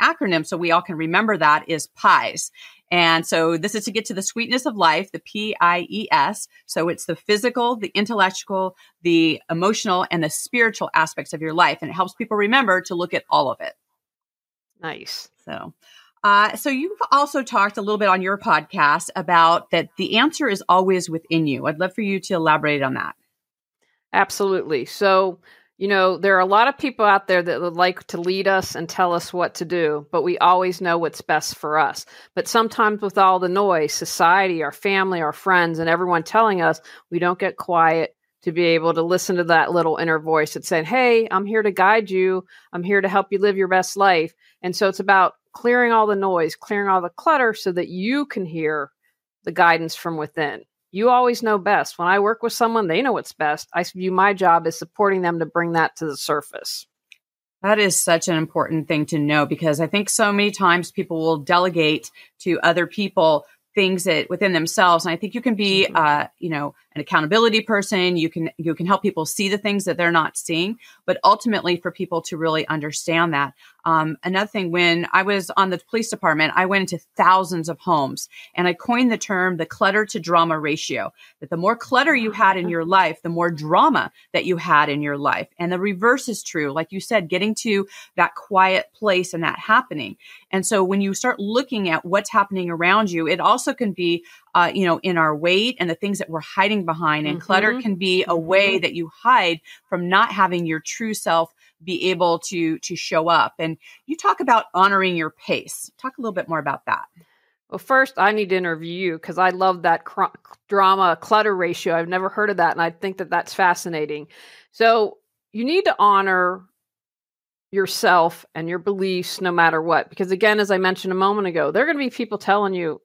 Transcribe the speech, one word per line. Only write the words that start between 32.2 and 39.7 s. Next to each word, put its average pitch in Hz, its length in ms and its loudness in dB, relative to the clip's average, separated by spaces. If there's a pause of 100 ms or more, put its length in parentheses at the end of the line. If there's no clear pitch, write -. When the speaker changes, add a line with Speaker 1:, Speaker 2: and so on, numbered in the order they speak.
Speaker 2:
But 175 120 -4
sometimes 220 540 0
with 196 160 -4
all 185 220 6
the 180 100 0
noise, 180 420 2
society, 175 720 2
our 143 80 -6
family, 190 480 -2
our 151 140 -2
friends, 170 460 2
and 165 100 -2
everyone 170 340 0
telling 214 380 2
us, 160 180 2 (300)
we 170 100 -2
don't 175 200 0
get 185 180 -4
quiet 165 580 2 (280)
to 175 100 -4
be 175 100 0
able 165 300 2
to 165 80 -2
listen 180 340 0
to 175 100 0
that 165 280 4